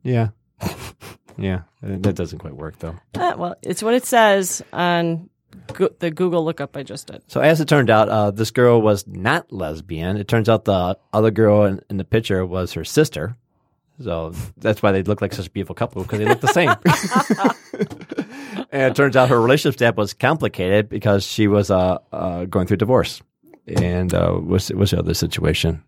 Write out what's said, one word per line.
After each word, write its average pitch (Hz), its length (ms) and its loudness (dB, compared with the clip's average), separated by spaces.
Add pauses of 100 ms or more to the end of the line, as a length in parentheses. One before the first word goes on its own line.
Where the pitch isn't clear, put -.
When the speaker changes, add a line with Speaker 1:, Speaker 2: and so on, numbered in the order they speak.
Speaker 1:
Yeah. 117 240 0 (320)
<laughs> - 80 -8 (680)
Yeah. 92 240 -4 (200)
Uh, 101 180 -8
that 92 160 -2
doesn't 80 220 -8
quite 73 160 -14
work, 76 260 -14
though. 82 160 -10 (180)
Speaker 2:
Uh, 359 240 -2
well, 175 240 -8
it's - 200 -8
what 226 120 0
it 247 100 0
says 208 580 2 (120)
on 170 560 -2 (420)
Go-, - 160 0 (100)
the 175 120 -2
Google 170 340 -2
lookup 151 320 -8
I 143 60 -10
just - 240 -14
did. - 220 -18
Speaker 1:
So 135 120 -2
as 156 220 4
it 139 60 -2
turned 139 200 4
out, 107 220 6
uh, 104 200 2
this 107 200 -2
girl 120 320 6
was 104 240 2
not 101 440 -4
lesbian. 82 680 -6
It 101 100 -8
turns 117 220 2
out 110 160 2
the 95 320 0 (160)
other 110 160 4
girl 104 340 4
in, 98 240 0
in 101 80 -8
the 92 80 -4
picture 101 400 -2
was 90 300 -6
her 80 100 -6
sister. 117 520 -2 (680)
So 85 320 -6 (240)
that's 110 240 0
why 101 100 4
they 95 100 2
look 104 200 -2
like 98 100 -4
such 90 140 -8
a - 40 -18
beautiful 92 240 -8
couple, 98 300 -6
'cause 107 140 -6
they 107 80 -2
look - 160 2
the - 60 0
same. 175 260 2 (100)
<laughs> - 1900 -4
And 139 100 0 (100)
it - 40 -6
turns 135 200 4
out 127 140 6
her 120 100 4
relationship 135 380 2
status 117 180 2
was 104 180 -2
complicated 107 720 0
because 101 360 0
she 107 240 0
was, 101 220 2
uh, 92 280 2 (140)
uh, 90 320 -6
going 92 220 -2
through 98 120 0
divorce. 117 420 0 (460)
And, 90 480 -2
uh, 87 280 0
was, 90 300 -2
was 98 180 0
the 87 80 0
other 85 160 -2
situation. 82 720 -2